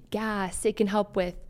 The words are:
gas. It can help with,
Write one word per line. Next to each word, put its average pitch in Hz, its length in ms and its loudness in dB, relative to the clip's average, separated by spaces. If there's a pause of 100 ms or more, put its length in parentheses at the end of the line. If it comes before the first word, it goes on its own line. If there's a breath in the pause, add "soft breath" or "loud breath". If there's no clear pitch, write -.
(100)
gas. 208 540 -2
It 262 120 2
can 208 100 4
help 202 280 2
with, 180 200 0 (160)